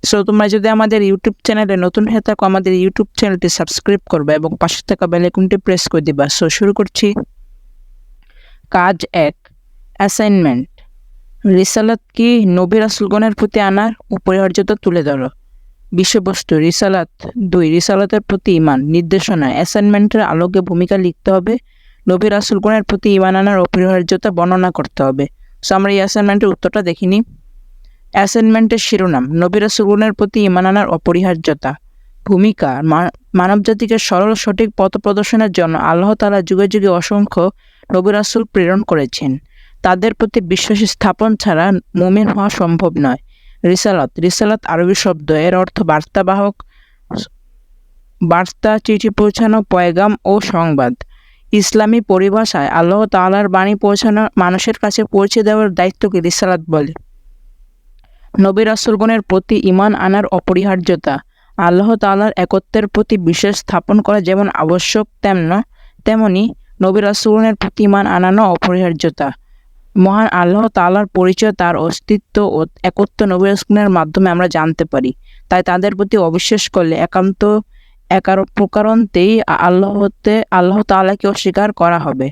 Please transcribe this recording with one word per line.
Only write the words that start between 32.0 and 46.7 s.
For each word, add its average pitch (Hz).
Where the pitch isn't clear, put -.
ভূমিকা, 180
মা-, 160
মানবজাতিকে 208
সরল 214
সঠিক 208
পথ 190
প্রদর্শনের 208
জন্য 165
আল্লাহ 175
তাআলা 202
যুগে 190
যুগে 196
অসংখ্য 185
নবী 185
রাসূল 208
প্রেরণ 190
করেছেন। 139
তাদের 185
প্রতি -
বিশ্বাস 185
স্থাপন 214
ছাড়া 180
মুমিন 190
হওয়া 202
সম্ভব 170
নয়। 135
রিসালাত, 185
রিসালাত 208
আরবি 175
শব্দ, 160
এর 160
অর্থ 185
বার্তাবাহক, 190